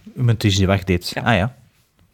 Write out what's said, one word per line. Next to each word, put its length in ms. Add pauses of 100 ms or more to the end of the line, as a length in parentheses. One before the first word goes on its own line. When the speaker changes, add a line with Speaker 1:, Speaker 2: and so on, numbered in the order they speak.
(180)
Speaker 1:
Iemand 240
die 100
ze 140
wegdeed. 440
Speaker 2:
Ja. 120
Speaker 1:
Ah 140
ja. 200 (580)